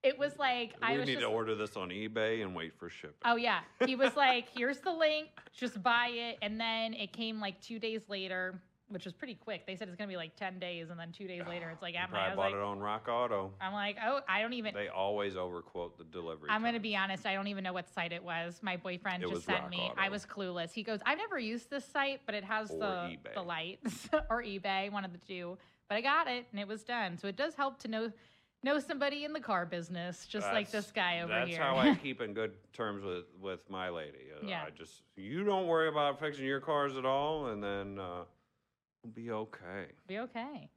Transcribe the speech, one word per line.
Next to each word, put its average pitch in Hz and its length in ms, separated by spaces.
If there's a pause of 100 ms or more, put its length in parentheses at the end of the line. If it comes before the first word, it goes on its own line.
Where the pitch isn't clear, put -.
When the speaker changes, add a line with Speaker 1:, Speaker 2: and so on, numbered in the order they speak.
Speaker 1:
it 277 160
was 285 200
like, 247 440
I 226 120
Speaker 2:
We - 40
Speaker 1:
was - 80
Speaker 2:
need 135 80
Speaker 1:
just 277 120
Speaker 2:
to 110 40
order 110 240
this 107 220
on 95 140
eBay 110 520
and 92 120
wait 82 240
for 87 120
shipping. - 240 (100)
Speaker 1:
Oh, 233 120
yeah. 226 240 (260)
He 262 80
was 254 220
Speaker 2:
<laughs> - 0
Speaker 1:
like, 254 400
"Here's 262 240
the 370 120
link. 302 360 (240)
Just 233 300
buy 240 260
it." 233 340
And 208 180
then 226 340
it 202 180
came, 220 280
like, 196 200
two 226 180
days 220 300
later, 190 520 (280)
which 185 180
was 175 80
pretty 254 200
quick. 185 320
They 185 100
said 196 120
it's 175 80
gonna 208 120
be, 185 100
like, 160 180
ten 185 220
days, 175 320
and 170 100
then 170 100
two 190 160
days 175 220
later, 170 220
it's, 165 100
like, 175 140
Speaker 2:
You 175 60
Speaker 1:
at 180 120
my, 104 60
I - 80
Speaker 2:
probably 95 100
Speaker 1:
was - 0
Speaker 2:
bought 98 160
Speaker 1:
like, - 80
Speaker 2:
it - 0
on 101 200
Rock 107 280
Auto. 110 540
Speaker 1:
I'm 190 100
like, 202 320
"Oh, 269 240
I 196 140
don't 233 100
even" 214 220
Speaker 2:
They 104 140
always 101 480
overquote 87 600
the 85 80
delivery 80 460
Speaker 1:
I'm 214 100
gonna 233 120
Speaker 2:
times. 233 100
Speaker 1:
be 208 140
honest. 190 300
I 196 60
don't 196 160
even 196 160
know 185 80
what 180 160
site 175 240
it 170 100
was. 170 400
My 185 140
boyfriend 180 460
Speaker 2:
It 180 60
Speaker 1:
just 175 80
Speaker 2:
was 170 80
Speaker 1:
sent - 180
Speaker 2:
Rock - 80
Speaker 1:
me. 180 100 (100)
Speaker 2:
Auto. - 60
Speaker 1:
I 196 140
was 202 160
clueless. 175 480
He 220 80
goes, 208 240
"I've 277 100
never 403 220
used 226 320
this 277 160
site, 277 400
but 208 80
it 202 100
has 214 260
Speaker 2:
Or 165 80
Speaker 1:
the, 214 80 (300)
Speaker 2:
eBay. - 160
Speaker 1:
the 196 100
lights." 175 680
<laughs> 302 160
Or 233 140
eBay, 196 500
one 196 140
of 180 60
the 175 60
two. 180 380 (320)
But 208 80
I 233 60
got 285 260
it, 247 220
and 202 100
it 202 80
was 214 160
done. 214 320
So 202 100
it 196 100
does 302 180
help 269 260
to 240 80
know, 220 240 (500)
know 285 160
somebody 285 480
in 302 80
the 311 60
car 185 260
business, 170 600
just 208 200
like 202 240
Speaker 2:
That's, 208 160
Speaker 1:
this - 60
guy 175 280
over 170 120
Speaker 2:
that's 113 180
Speaker 1:
here. 165 100
Speaker 2:
how 135 160
I 247 180
Speaker 1:
<laughs> 165 80
Speaker 2:
keep 131 200
in 104 100
good 107 200 (200)
terms 104 320
with, 90 200 (160)
with 92 280
my 92 220
lady. 73 440
Uh, 73 120
Speaker 1:
Yeah. 78 200
Speaker 2:
I 80 40
just, 78 320 (140)
"You 120 280
don't 190 220
worry 160 220
about 147 320
fixing 147 260
your 135 140
cars 143 360
at 127 80
all," 143 440
and 104 140
then, 98 360
uh, 90 260 (800)
we'll 113 80
be 117 180
okay. 101 560 (200)
Speaker 1:
Be 190 140
okay. 240 560